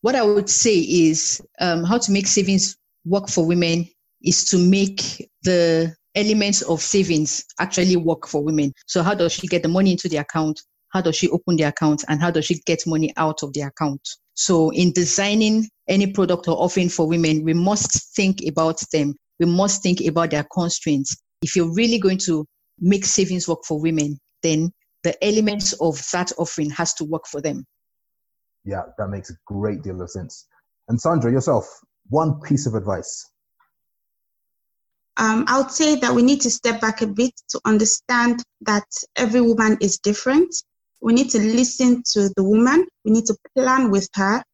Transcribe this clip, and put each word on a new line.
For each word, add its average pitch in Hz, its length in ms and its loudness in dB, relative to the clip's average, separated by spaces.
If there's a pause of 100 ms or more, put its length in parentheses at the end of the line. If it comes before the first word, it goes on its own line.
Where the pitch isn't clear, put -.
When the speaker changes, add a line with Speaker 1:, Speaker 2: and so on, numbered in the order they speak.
Speaker 1:
What 240 120 0
I 262 80 2
would 208 280 2
say 214 280 2
is, 160 640 2 (180)
um, 170 260 -2
how 214 120 0
to 220 140 0
make 196 160 0
savings 190 500 0 (280)
work 196 240 -2
for 165 180 0
women 170 420 0 (320)
is - 240 0
to 185 140 2
make 196 720 0 (100)
the 165 540 2 (180)
elements 208 480 0
of 165 200 -2
savings 160 640 0 (140)
actually 185 360 0
work 165 320 -2
for 151 160 -4
women. 147 300 0 (120)
So - 160 -2
how 196 140 0
does 170 160 0
she - 160 -8
get 170 160 -2
the 160 60 0
money 185 240 4
into 170 140 -4
the 160 100 -2
account? 156 440 -4 (300)
How 190 100 -2
does 165 140 0
she 175 140 0
open 175 260 -2
the 156 80 2
account? 147 460 0
And 151 100 0
how 170 120 0
does 156 140 -2
she 165 100 -2 (100)
get 160 220 -2
money 156 280 -2
out 156 280 -2
of 139 100 -10
the 147 80 -6
account? 139 400 -6 (320)
So 160 380 2
in 175 200 2
designing 214 800 0 (180)
any 196 200 2
product 180 400 0
or 165 100 0
offering 175 320 0
for 160 180 0
women, 156 360 2
we 160 100 0
must 190 640 -2
think 190 320 0
about 160 340 -2 (100)
them. 147 220 0 (260)
We 170 60 2
must 190 380 0
think 185 180 0
about 165 300 0
their 147 200 -2
constraints. 160 640 -2 (280)
If - 120 -4
you're 165 180 0
really 233 260 2
going 190 260 2
to 156 200 -2 (340)
make 196 260 2
savings 185 420 -2
work 165 180 -4
for 151 140 -4
women, 151 400 -2 (220)
then 160 320 0 (300)
the 170 200 -2
elements 208 500 0
of 151 280 -4 (100)
that 180 280 -4
offering 156 320 -4
has 165 240 -4
to - 100 -8
work 151 220 -8
for 147 120 -10
them. 139 280 -8 (1000)
Speaker 2:
Yeah, 95 160 -8 (160)
that 98 120 -6
makes 98 200 -10
a 87 60 -18 (100)
great 101 380 -6
deal 92 180 -10
of 87 80 -12
sense. - 380 -14 (400)
And 117 120 -2
Sandra, 147 320 0
yourself, 127 340 0 (440)
one 151 320 0
piece 143 240 -2
of 113 80 -2
advice. 95 560 -8 (1900)
Speaker 3:
Um, 220 300 2
I 262 120 2
would 269 120 -2
say 302 260 2
that 247 180 0
we 240 80 6
need 277 180 4
to 240 80 -2
step 220 320 -2
back 220 220 -2
a 220 40 -2
bit 226 320 -2 (100)
to - 140 -8
understand 240 800 2 (180)
that 208 260 0 (280)
every 240 260 2
woman 220 400 4
is 196 180 0
different 269 540 2 (480)
we 226 120 2
need 254 160 2
to 226 100 2
listen 247 720 2
to 202 240 2
the 190 80 0
woman. 240 420 4 (200)
We 214 60 2
need 220 160 2
to 208 100 -2 (180)
plan 254 340 2
with 196 260 0
her 202 280 0 (100)